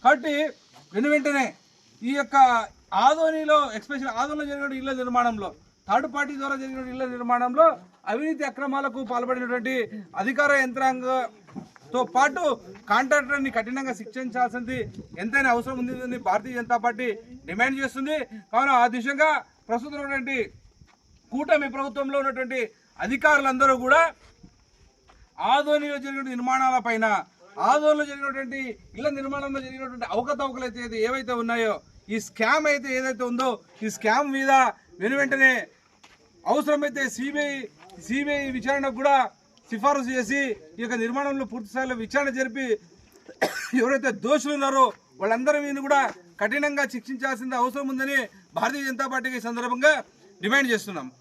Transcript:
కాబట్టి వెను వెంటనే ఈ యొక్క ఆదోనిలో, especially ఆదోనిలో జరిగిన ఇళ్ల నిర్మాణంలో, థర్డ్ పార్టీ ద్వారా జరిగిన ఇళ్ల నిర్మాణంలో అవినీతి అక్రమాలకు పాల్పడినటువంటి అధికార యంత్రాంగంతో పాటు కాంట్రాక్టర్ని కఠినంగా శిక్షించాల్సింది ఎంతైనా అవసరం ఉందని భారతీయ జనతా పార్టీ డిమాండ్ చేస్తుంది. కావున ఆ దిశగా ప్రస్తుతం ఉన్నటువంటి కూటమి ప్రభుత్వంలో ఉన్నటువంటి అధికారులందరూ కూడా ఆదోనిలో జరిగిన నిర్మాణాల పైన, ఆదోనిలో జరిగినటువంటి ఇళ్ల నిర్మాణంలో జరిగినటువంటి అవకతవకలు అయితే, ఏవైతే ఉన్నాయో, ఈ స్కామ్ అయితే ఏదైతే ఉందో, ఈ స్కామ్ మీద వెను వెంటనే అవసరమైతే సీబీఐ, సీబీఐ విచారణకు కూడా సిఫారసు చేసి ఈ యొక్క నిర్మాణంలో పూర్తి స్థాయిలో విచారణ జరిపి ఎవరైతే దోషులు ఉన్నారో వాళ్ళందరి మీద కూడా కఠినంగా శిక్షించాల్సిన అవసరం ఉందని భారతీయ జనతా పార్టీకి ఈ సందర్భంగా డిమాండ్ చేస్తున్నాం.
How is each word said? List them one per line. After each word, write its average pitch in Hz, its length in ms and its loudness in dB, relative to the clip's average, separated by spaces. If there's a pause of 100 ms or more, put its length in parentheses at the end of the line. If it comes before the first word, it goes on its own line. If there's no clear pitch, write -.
కాబట్టి 285 300 4 (600)
వెను 254 200 2
వెంటనే 285 320 2 (560)
ఈ 240 180 -2
యొక్క 277 160 -2 (720)
ఆదోనిలో, 311 540 4 (180)
especially 262 440 -6
ఆదోనిలో 294 280 -2
జరిగిన 285 320 -6
ఇళ్ల 269 100 -4 (100)
నిర్మాణంలో, 240 480 0 (380)
థర్డ్ 269 280 2
పార్టీ 285 260 -2
ద్వారా 277 200 -2
జరిగిన 262 200 -10 (120)
ఇళ్ల 262 120 -4 (100)
నిర్మాణంలో 247 500 2 (460)
అవినీతి 302 380 -2
అక్రమాలకు 269 500 -4 (120)
పాల్పడినటువంటి 247 640 -2 (480)
అధికార 269 300 2 (120)
యంత్రాంగంతో 254 1400 -4 (140)
పాటు 277 260 2 (480)
కాంట్రాక్టర్ని 269 680 2
కఠినంగా 254 420 -4
శిక్షించాల్సింది 247 760 -4 (460)
ఎంతైనా 269 320 2
అవసరం 254 260 -4
ఉందని 254 460 -6
భారతీయ 247 300 0
జనతా 240 280 -2
పార్టీ 240 220 -2 (420)
డిమాండ్ 254 320 0
చేస్తుంది. 269 360 -2 (340)
కావున 269 200 2 (100)
ఆ 240 40 6 (100)
దిశగా 277 340 2 (380)
ప్రస్తుతం 240 300 -4
ఉన్నటువంటి 277 400 -4 (960)
కూటమి 294 440 0
ప్రభుత్వంలో 269 480 -4
ఉన్నటువంటి 262 360 -4 (460)
అధికారులందరూ 269 720 4 (100)
కూడా 294 160 8 (1500)
ఆదోనిలో 294 500 2
జరిగిన 269 300 -6
నిర్మాణాల 254 440 2 (100)
పైన, 226 180 0 (640)
ఆదోనిలో 302 400 4
జరిగినటువంటి 277 500 -6 (380)
ఇళ్ల 262 100 -2 (120)
నిర్మాణంలో 277 460 -6
జరిగినటువంటి 254 480 -10
అవకతవకలు 254 540 -4
అయితే, 233 300 -8 (100)
ఏవైతే 254 260 -4 (100)
ఉన్నాయో, 226 300 0 (400)
ఈ 226 40 -2 (100)
స్కామ్ 269 440 2
అయితే 277 180 0 (100)
ఏదైతే 262 320 -2
ఉందో, 254 180 0 (360)
ఈ 220 100 -2
స్కామ్ 247 420 2
మీద 269 140 2 (500)
వెను 233 200 0
వెంటనే 269 320 6 (1000)
అవసరమైతే 285 520 0 (120)
సీబీఐ, 285 380 -4 (520)
సీబీఐ 285 380 -2 (140)
విచారణకు 269 420 -2
కూడా 277 160 6 (540)
సిఫారసు 254 460 0
చేసి 254 240 0 (380)
ఈ 220 60 -6
యొక్క 240 200 -4
నిర్మాణంలో 269 480 -2
పూర్తి 220 200 -10
స్థాయిలో 254 320 -4
విచారణ 277 340 0
జరిపి 262 280 -4 (1160)
ఎవరైతే 254 280 2 (160)
దోషులు 294 320 2
ఉన్నారో 269 260 4 (380)
వాళ్ళందరి 247 440 2
మీద 277 120 -6 (100)
కూడా 277 140 4 (400)
కఠినంగా 285 420 0 (100)
శిక్షించాల్సిన 254 720 -4
అవసరం 269 300 -2
ఉందని 269 240 -2 (400)
భారతీయ 269 300 -2
జనతా 262 260 -2
పార్టీకి 254 260 -4
ఈ 208 80 -14
సందర్భంగా 247 460 2 (480)
డిమాండ్ 247 320 2
చేస్తున్నాం. 185 340 -4 (140)